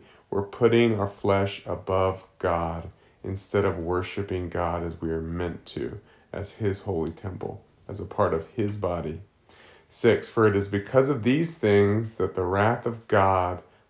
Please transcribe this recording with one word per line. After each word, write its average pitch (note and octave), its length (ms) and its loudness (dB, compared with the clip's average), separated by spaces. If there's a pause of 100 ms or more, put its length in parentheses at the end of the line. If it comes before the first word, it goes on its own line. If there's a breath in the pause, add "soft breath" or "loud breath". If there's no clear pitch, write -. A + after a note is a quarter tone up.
(320 soft breath)
We're G2 100 0
putting A#2 580 4
our G2+ 80 0
flesh G2 600 0
above F#2+ 580 -2 (140)
God E2+ 500 -2 (340 soft breath)
instead G2 420 -2
of F2+ 120 0
worshiping F2+ 720 -4
God F2 340 -2
as E2 160 -8
we E2 120 -4
are D#2+ 100 -2
meant E2+ 460 -6
to, - 320 -8 (320 soft breath)
as - 220 -10
his G2+ 280 -4
holy E2 300 -4
temple, F#2+ 500 -10 (260)
as G2+ 120 -12
a - 60 -10
part F#2 280 0
of - 140 -4
his G#2 300 -4
body. F2 440 -4 (640 soft breath)
Six, - 400 2
"For A2 200 4
it G2+ 80 4
is G2 120 2
because C3 400 2
of C3+ 140 0
these D3+ 340 2
things G#2 600 4
that F#2 180 -2
the F#2 100 -2
wrath G2+ 440 2
of A2+ 200 -8
God F#2 540 4 (280 soft breath)